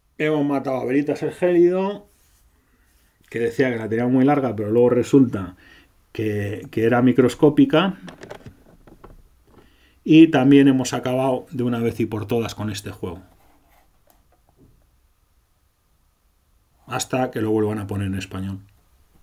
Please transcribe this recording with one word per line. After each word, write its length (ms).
Hemos 280
matado 320
a 80
Veritas 380
el 80
gélido, 760
que 100
decía 300
que 80
la 120
tenía 180
muy 180
larga, 300
pero 140
luego 200
resulta 680
que, 580
que 140
era 180
microscópica. 960
Y 240
también 400
hemos 240
acabado 600
de 120
una 160
vez 220
y 40
por 220
todas 260
con 160
este 220
juego. 320
Hasta 460
que 80
lo 120
vuelvan 280
a 80
poner 200
en 80
español. 440